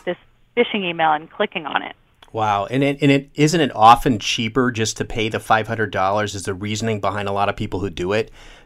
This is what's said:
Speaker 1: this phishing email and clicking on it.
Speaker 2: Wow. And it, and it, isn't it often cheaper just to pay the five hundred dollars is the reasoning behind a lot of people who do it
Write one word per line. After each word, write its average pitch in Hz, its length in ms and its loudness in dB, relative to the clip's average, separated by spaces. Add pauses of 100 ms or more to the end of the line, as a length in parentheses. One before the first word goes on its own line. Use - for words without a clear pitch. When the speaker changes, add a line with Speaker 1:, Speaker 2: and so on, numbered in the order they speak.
Speaker 1:
this 175 120 -4 (380)
phishing 226 280 0
email 165 300 0
and 156 180 -6
clicking 196 340 -6
on 101 160 -2
it. - 140 -12 (360)
Speaker 2:
Wow. 104 340 0
And 127 180 -2
it, 143 180 -2
and 143 100 4
it, 139 220 2
isn't 156 260 2
it 127 160 0
often 113 440 6
cheaper 120 520 -2
just 110 260 -4
to 107 80 -4
pay 110 240 -4
the 107 100 -4
five 110 280 2
hundred 110 240 -4
dollars 101 440 0
is 92 80 -10
the 104 100 -4
reasoning 104 460 -4
behind 101 280 -4
a 101 40 -4
lot 101 180 0
of 98 60 -4
people 104 240 -6
who 98 100 -4
do 90 240 -2
it 107 160 0 (360)